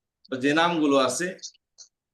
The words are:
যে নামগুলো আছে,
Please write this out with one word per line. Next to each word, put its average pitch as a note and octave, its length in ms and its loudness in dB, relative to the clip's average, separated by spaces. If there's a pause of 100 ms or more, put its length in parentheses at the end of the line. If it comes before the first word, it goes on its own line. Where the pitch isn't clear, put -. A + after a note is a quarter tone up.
(400)
যে C#3+ 140 0
নামগুলো D#3+ 420 2
আছে, E3 420 -2 (760)